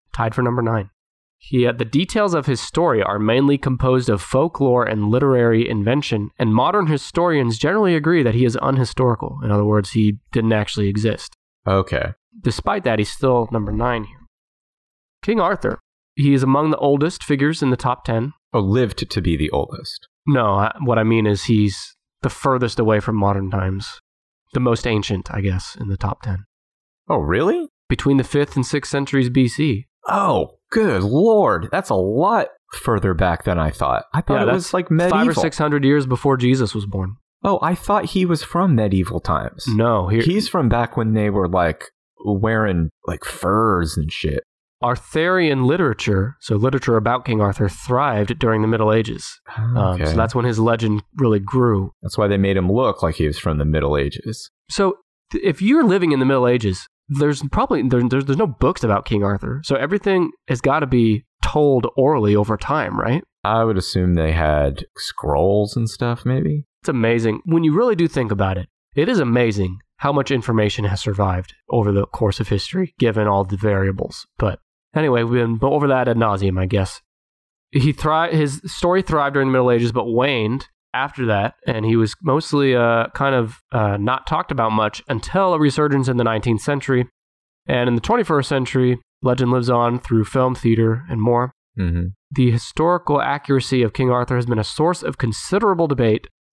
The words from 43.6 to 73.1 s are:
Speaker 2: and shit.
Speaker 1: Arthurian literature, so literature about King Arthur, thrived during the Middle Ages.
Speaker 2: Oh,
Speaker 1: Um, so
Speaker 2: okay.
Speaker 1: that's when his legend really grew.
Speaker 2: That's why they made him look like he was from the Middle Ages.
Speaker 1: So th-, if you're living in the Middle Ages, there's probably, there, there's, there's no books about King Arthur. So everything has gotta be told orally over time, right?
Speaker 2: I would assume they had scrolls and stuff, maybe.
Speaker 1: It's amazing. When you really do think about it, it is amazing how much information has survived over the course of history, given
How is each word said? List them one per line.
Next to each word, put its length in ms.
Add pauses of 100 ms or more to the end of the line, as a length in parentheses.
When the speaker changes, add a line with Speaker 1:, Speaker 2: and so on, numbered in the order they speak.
Speaker 2:
and 140
shit. 320 (400)
Speaker 1:
Arthurian 840
literature, 720
so 160
literature 420
about 280
King 140
Arthur, 300
thrived 680
during 240
the 40
Middle 240
Ages. 480 (160)
Speaker 2:
Oh, 60
Speaker 1:
Um, 380
so 60
Speaker 2:
okay. 100
Speaker 1:
that's 180
when 120
his 140
legend 440 (140)
really 220
grew. 520 (100)
Speaker 2:
That's 160
why 100
they 100
made 200
him 140
look 320
like 120
he 120
was 100
from 220
the 60
Middle 300
Ages. 540 (220)
Speaker 1:
So 260 (340)
th-, 120
if 180
you're 220
living 300
in 60
the 60
Middle 220
Ages, 400 (200)
there's 440
probably, 360
there, 220
there's, 160
there's 140
no 80
books 360
about 220
King 180
Arthur. 400
So 120
everything 560 (160)
has 140
gotta 260
be 380 (180)
told 420 (100)
orally 400
over 220
time, 420
right? 240 (200)
Speaker 2:
I 200
would 140
assume 380
they 160
had 540 (120)
scrolls 800
and 140
stuff, 360
maybe. 400 (160)
Speaker 1:
It's 80
amazing. 560
When 180
you 140
really 180
do 120
think 240
about 260
it, 100 (280)
it 120
is 120
amazing 580 (200)
how 140
much 200
information 540
has 160
survived 520 (160)
over 220
the 160
course 320
of 80
history, 500
given 300